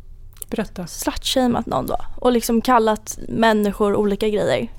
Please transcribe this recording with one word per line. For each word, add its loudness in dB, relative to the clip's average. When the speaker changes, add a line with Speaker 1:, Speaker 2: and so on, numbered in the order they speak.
Speaker 1:
Berätta. -6
Speaker 2:
slutshameat -2
någon -2
då 0
och 2
liksom 2
kallat 2
människor 2
olika 0
grejer, 0